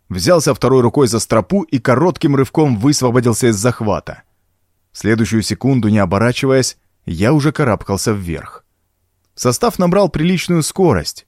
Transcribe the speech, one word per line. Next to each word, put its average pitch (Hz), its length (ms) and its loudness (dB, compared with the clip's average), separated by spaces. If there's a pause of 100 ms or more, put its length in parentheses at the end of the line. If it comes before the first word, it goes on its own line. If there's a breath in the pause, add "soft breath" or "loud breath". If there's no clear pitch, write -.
взялся 131 460 2
второй 127 280 2
рукой 120 260 2
за 110 100 -2
стропу 117 440 -2
и - 160 -4
коротким 139 580 0
рывком 135 420 0
высвободился 123 680 2
из 110 80 2
захвата. 101 680 -4 (680)
В - 60 -20
следующую 110 440 0
секунду, 113 460 0
не 107 100 2
оборачиваясь, 123 800 0 (280)
я 90 280 0
уже 151 200 2
карабкался 107 600 -2
вверх. 85 520 -8 (720)
Состав - 440 -2
набрал 185 320 2
приличную 170 520 -2
скорость, 135 640 -2